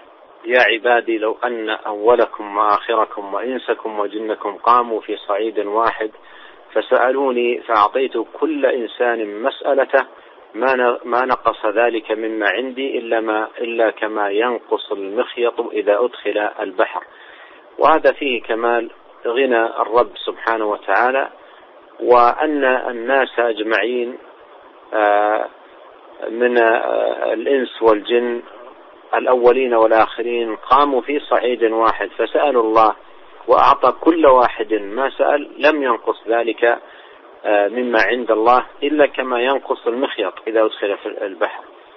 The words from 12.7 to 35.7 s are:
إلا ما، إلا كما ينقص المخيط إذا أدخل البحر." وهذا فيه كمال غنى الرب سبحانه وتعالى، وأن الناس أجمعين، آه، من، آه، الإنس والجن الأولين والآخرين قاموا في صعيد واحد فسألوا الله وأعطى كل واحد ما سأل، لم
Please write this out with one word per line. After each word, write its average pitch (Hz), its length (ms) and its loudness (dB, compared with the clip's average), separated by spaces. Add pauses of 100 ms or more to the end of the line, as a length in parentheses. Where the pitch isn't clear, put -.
إلا 113 200 -2
ما، 110 280 -2 (100)
إلا 117 340 0
كما 107 380 -4
ينقص 107 600 -2
المخيط 107 680 -4 (140)
إذا 104 240 0
أدخل 104 420 -2 (220)
البحر." 101 440 -4 (680)
وهذا 147 400 4
فيه 127 280 -6
كمال 117 500 -2 (340)
غنى 120 380 2 (180)
الرب 120 320 0 (120)
سبحانه 110 400 -4
وتعالى، 110 640 0 (760)
وأن 120 580 4
الناس 127 760 0
أجمعين، 117 760 -2 (760)
آه، 104 520 2 (840)
من، 120 280 0
آه، 117 760 0
الإنس 127 480 -2
والجن 120 600 2 (760)
الأولين 120 580 4
والآخرين 113 840 2
قاموا 139 460 2
في 143 180 -4
صعيد 117 440 -2
واحد 110 540 0
فسألوا 131 460 0
الله 110 320 4 (520)
وأعطى 135 440 4 (100)
كل 160 240 4
واحد 117 480 4
ما 107 360 -4
سأل، 143 480 -2
لم 147 260 2